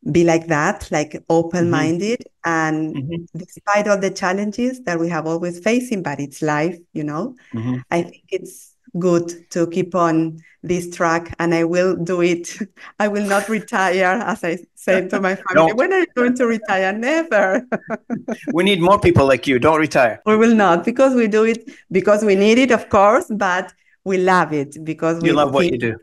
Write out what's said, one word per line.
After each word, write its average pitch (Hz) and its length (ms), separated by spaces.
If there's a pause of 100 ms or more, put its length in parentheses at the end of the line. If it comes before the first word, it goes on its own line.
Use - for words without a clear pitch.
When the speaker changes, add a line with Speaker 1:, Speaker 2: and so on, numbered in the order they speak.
(100)
Speaker 1:
be 156 140
like 165 240
that, 170 420
like 151 400
open-minded. 170 880
Speaker 2:
Mm-hmm. - 100 (160)
Speaker 1:
And 156 520
Speaker 2:
Mm-hmm. 165 420
Speaker 1:
despite 202 480
all 202 120
the 190 120
challenges 208 720
that 175 160
we 165 120
have 160 180
always 175 320
facing, 233 420
but 143 160
it's 143 240
life, 156 340 (160)
you 156 120
know, 151 320 (180)
Speaker 2:
Mm-hmm. 120 220 (120)
Speaker 1:
I 175 140
think - 280
it's - 440 (240)
good 170 520
to 170 180
keep 180 260
on 160 440 (260)
this 175 300
track, 170 440
and 170 160
I 165 100
will 180 320
do 175 240
it. 175 380 (180)
<laughs> - 220
I 208 100
will 202 180
not 196 220
retire, 190 560 (220)
as - 160
I 175 160 (160)
said 185 360
to 202 100
my 190 140
Speaker 2:
<laughs> 190 80
Speaker 1:
family. 185 120
Speaker 2:
Don't. 160 220
Speaker 1:
"When 349 160
are 381 80
you 370 60 (100)
going 247 180
to 247 120
retire?" 202 460
Never. 233 720 (420)
<laughs> - 460
Speaker 2:
We 175 120
need 196 160
more 185 180
people 170 280
like 131 200
you. 131 140
Don't 151 200
retire. 135 460
Speaker 1:
We 220 100
will 226 180
not, 175 300
because 262 300
we 233 140
do 214 160
it 226 260 (220)
because 202 320
we 202 100
need 208 240
it, 262 140
of 220 160
course, 214 420
but 196 420 (320)
we 190 140
love 180 340
it 147 320
because 165 380
Speaker 2:
You 165 80
Speaker 1:
we - 20
Speaker 2:
love 143 220
what 139 80
Speaker 1:
think 170 120
Speaker 2:
you 123 40
do. 113 240